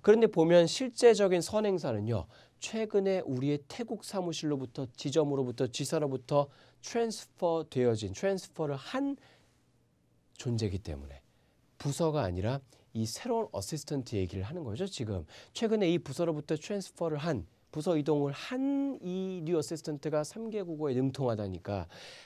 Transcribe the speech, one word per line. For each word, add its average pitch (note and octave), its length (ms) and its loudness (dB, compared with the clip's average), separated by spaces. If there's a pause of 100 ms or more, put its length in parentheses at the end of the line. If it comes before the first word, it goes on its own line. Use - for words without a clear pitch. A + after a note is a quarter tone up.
그런데 A3+ 240 8
보면 E3+ 400 8
실제적인 G3+ 720 4
선행사는요. D3 840 0 (320)
최근에 G3+ 640 0
우리의 C#3 460 -2
태국 A#3 360 -8
사무실로부터, D3+ 800 -4 (100)
지점으로부터, C#3 720 0
지사로부터 C#3 840 0 (340)
트랜스퍼 F#3+ 880 -2
되어진, A2+ 420 2
트랜스퍼를 F3 600 -2
한 C#4 420 -4 (1200)
존재이기 G#2+ 420 -2
때문에 C#2+ 420 -10 (560)
부서가 D3+ 460 0
아니라 G2 360 -2 (340)
이 A2+ 120 -2
새로운 A3+ 460 -4
어시스턴트 C3+ 640 -6
얘기를 F#2+ 280 -2
하는 D#3 200 -8
거죠, B2+ 240 -6
지금. G#2+ 380 -6 (280)
최근에 G#3+ 360 2
이 F3 100 2
부서로부터 D#3 580 -2
트랜스퍼를 E3+ 600 -4
한, C#3 280 -2 (260)
부서 D#3 260 0
이동을 D3 360 2
한 C4+ 500 -2 (180)
이 F#3 420 -4
뉴 E3 140 2
어시스턴트가 D3+ 680 -2
삼 A3+ 260 -8
개 G#3 120 -4
국어에 D#3 320 -2
능통하다니까 G#2+ 960 0 (380)